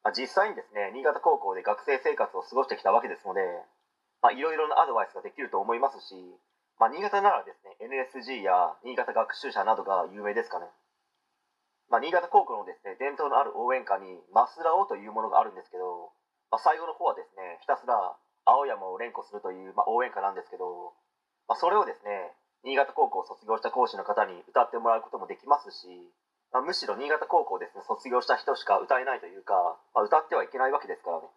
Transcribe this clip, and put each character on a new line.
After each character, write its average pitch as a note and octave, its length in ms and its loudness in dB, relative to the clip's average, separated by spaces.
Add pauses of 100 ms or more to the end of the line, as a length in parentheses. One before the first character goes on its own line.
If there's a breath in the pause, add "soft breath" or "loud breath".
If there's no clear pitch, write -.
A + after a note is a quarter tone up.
ま G#2+ 80 0
あ、 - 20 -12
実 B2+ 140 -6
際 G#3 220 2
に F3 60 -8
で - 80 -12
す - 100 -20
ね、 G2+ 200 -4
新 C3 100 -10
潟 - 160 2
高 A2+ 200 2
校 G2 160 -4
で F#2 80 -8
学 - 220 -2
生 C3+ 140 0
生 - 160 0
活 G2+ 220 -2
を F#2 40 -6
過 - 140 -14
ご B2+ 80 4
し - 60 -2
て G#2 80 -4
き - 60 -16
た F#2+ 80 4
わ A#2 100 6
け B2 60 -8
で G#2+ 100 -8
す - 100 -14
の F#2 60 -8
で、 G2 80 0 (800)
ま - 80 8
あ、 - 20 6
い B2+ 80 -8
ろ D#3+ 140 0
い D#3 40 -2
ろ D#3 100 0
な - 120 4
ア D#3 80 6
ド B2+ 60 -4
バ G#2+ 100 2
イ - 80 -4
ス - 20 -20
が F#2+ 80 -10
で - 100 -10
き C#3+ 100 -12
る B2+ 80 -6
と F#2+ 100 -2
思 A2+ 160 0
い A#2+ 40 -6
ま C3+ 120 2
す G2+ 100 -18
し、 - 140 -18 (640)
ま A2 80 8
あ、 - 20 2
新 D#3+ 120 -6
潟 G3+ 200 2
な G3+ 100 6
ら B2 120 0
で - 100 -16
す - 100 -20
ね、 G2 160 -20
エ A2+ 80 -12
ヌ C3+ 80 -6
エ B2+ 160 0
ス C3 100 -12
ジ B2+ 120 -8
ー A2 100 -8
や F2+ 400 4
新 B2 120 -10
潟 B2 180 -2
学 A2+ 220 0
習 B2+ 160 -8
者 G2+ 120 -2
な A2 120 4
ど G#2 80 -8
が F#2 300 0
有 G#2 100 -10
名 G#2 100 -2
で A2+ 100 0
す - 60 -8
か F2 100 -8
ね。 F2 80 -10 (1200)
ま A#2 80 4
あ、 A#2 40 2
新 D#3+ 100 -4
潟 F3 160 2
高 F#3+ 180 6
校 A2+ 120 -6
の G2+ 80 -8
で - 100 -12
す - 100 -20
ね、 G2 140 -10
伝 C#3 140 -2
統 C#3 160 -2
の B2 80 2
あ - 60 6
る G#2 140 -2
応 B2+ 160 2
援 C3 100 0
歌 G2 140 0
に F#2 240 -14 (120)
「マ A#2+ 140 6
ス - 160 -16
ラ E3 120 4
オ」 G3 100 4
と - 100 -6
い G2+ 120 -14
う G#2+ 40 -12
も A2 100 -4
の A2 80 -4
が - 100 6
あ A2+ 40 4
る G#2+ 80 -4
ん F#2+ 40 -20
で F2+ 80 -14
す - 60 -20
け F2+ 80 -12
ど、 F2+ 340 -8 (400)
ま - 60 0
あ、 - 20 -4
最 D#3+ 180 4
後 E3 100 -8
の - 60 -8
方 - 120 -6
は - 100 2
で - 80 -12
す - 140 -20
ね、 F2+ 240 -12
ひ - 60 -10
た A2+ 100 2
す - 80 -16
ら G#2 300 0 (300)
青 C3+ 200 8
山 G2+ 220 -4
を A2+ 100 -8
連 A#2 140 -8
呼 - 120 -12
す - 100 -18
る G#2 80 -10
と F#2+ 100 -6
い F#2+ 180 -12
う、 F#2 40 -18
ま G2+ 100 2
あ、 G2 60 2
応 A#2 140 2
援 A#2 80 -4
歌 G2 100 -6
な G2 100 0
ん F#2+ 40 -12
で F#2 80 -10
す - 60 -20
け - 80 -14
ど、 A2 360 -10 (540)
ま - 60 0
あ、 - 40 0
そ E3+ 120 2
れ G3+ 80 6
を G3+ 80 6
で - 80 -8
す - 100 -16
ね、 G2 300 -6 (300)
新 C3+ 120 -4
潟 C#3 180 2
高 - 160 2
校 - 100 -4
を - 60 -8
卒 - 200 -18
業 A2 120 0
し - 40 -8
た A2 80 -4
講 A#2+ 180 2
師 G2+ 100 -8
の F#2 60 -8
方 G#2 220 2
に F2+ 240 -14
歌 B2+ 140 4
っ - 80 0
て A#2+ 60 -4
も A#2 120 0
ら A2+ 80 6
う A2 40 -2
こ - 80 -16
と A#2+ 100 -8
も - 80 -10
で - 100 -10
き C3 100 -18
ま D3 120 6
す - 120 -14
し、 - 160 -20 (640)
ま B2+ 80 2
あ、 - 20 2
む D#3 120 -4
し - 140 -6
ろ G2 80 -2
新 C#3 140 -6
潟 D3+ 160 0
高 E3 200 4
校 - 140 -6
で F2 80 -8
す - 100 -18
ね、 F#2+ 80 -16
卒 - 240 -6
業 B2 120 2
し - 60 -8
た B2 100 4
人 - 180 0
し - 80 -12
か - 160 2
歌 B2+ 200 2
え C3 60 -4
な C3 100 -2
い - 40 -10
と - 80 -14
い F#2 100 -18
う F#2+ 60 -20
か、 F2+ 340 2 (160)
ま - 80 4
あ、 - 20 4
歌 D#3 160 4
っ - 80 -2
て - 80 -2
は - 80 2
い - 60 -6
け C3+ 80 -10
な C3 100 2
い C3+ 40 2
わ C#3 80 0
け - 80 -8
で - 80 -4
す - 80 -20
か F2 80 -4
ら E2 100 -4
ね。 E2 160 -18